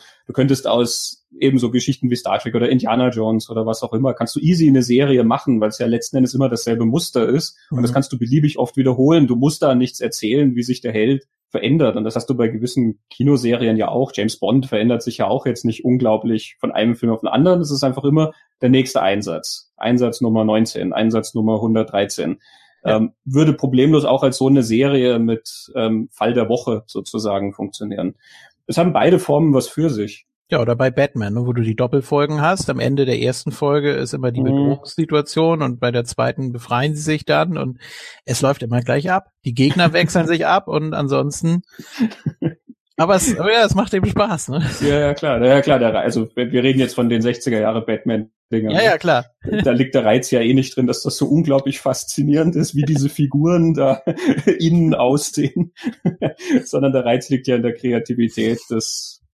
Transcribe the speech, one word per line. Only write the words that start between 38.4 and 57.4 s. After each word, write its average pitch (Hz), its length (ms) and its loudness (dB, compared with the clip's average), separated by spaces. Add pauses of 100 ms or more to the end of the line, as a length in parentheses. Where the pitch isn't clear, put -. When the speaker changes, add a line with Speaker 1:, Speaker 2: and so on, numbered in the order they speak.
Speaker 2:
läuft 135 220 0
immer 120 200 -2
gleich 143 280 -2
ab. 190 200 -2 (140)
Die 123 100 -6
Gegner 147 380 2
Speaker 1:
<laughs> - 20 -
Speaker 2:
wechseln 170 340 2
sich 165 180 0
ab 185 220 2
und 156 260 -4
ansonsten, 147 680 0 (1400)
aber 175 180 4
es, 190 220 0
aber 202 140 0
ja, 233 120 4
es 208 100 0
macht 196 200 0
eben 190 120 0
Spaß, 202 440 -2
ne? 156 120 -2 (200)
Speaker 1:
Ja, 143 180 2
ja, 143 140 0
klar. 143 260 -2
Ja, 123 140 4
ja, 143 80 6
klar. 139 160 2
Der 113 160 2
Re-, 101 60 0
also 117 360 -2
wir, 123 160 -2
wir 123 100 2
reden 131 160 4
jetzt 123 160 0
von 120 140 0
den 113 140 0
sechziger 120 360 -2
Jahre 110 260 0
Batman-Dingern, 110 880 -4
Speaker 2:
Ja, 165 60 2
Speaker 1:
ne? 214 60 4
Speaker 2:
ja, 190 140 4
klar. 139 280 0 (380)
Speaker 1:
Da 131 60 4
liegt 123 240 2
der 131 100 2
Reiz 120 260 2
ja 123 100 2
eh 117 120 2
nicht 131 240 0
drin, 127 100 2
dass 120 160 -2
das - 140 -6
so 143 100 0
unglaublich 139 540 0
faszinierend 147 720 0
ist, - 220 -2
wie 143 60 2
diese 143 260 0
Figuren 160 640 2
da 135 320 0
<laughs> - 540 0
innen 165 360 2
aussehen, 143 800 -2 (320)
<laughs> 285 600 -2
sondern 135 280 0
der 127 140 0
Reiz 127 240 0
liegt 131 160 -2